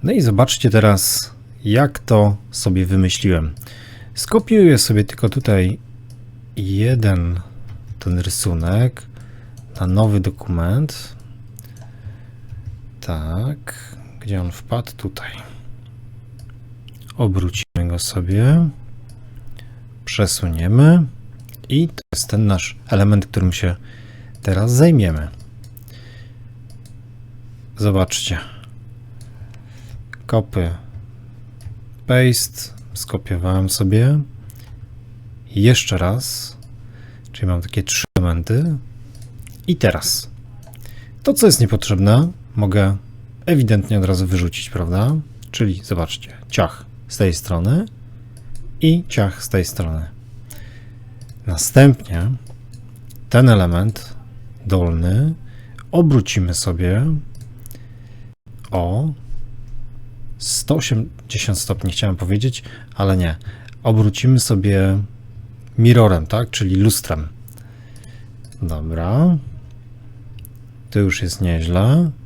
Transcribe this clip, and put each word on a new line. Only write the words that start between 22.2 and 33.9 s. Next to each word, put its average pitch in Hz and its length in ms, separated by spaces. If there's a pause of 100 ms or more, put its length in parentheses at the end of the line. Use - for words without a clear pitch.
ten 107 180
nasz 95 300 (120)
element, 101 380
którym 92 260
się 90 240 (680)
teraz 107 300
zajmiemy. 110 560 (2500)
Zobaczcie. 95 640 (1900)
Copy, 101 440 (1400)
paste, 127 680 (220)
skopiowałem 92 760
sobie. 113 500 (1300)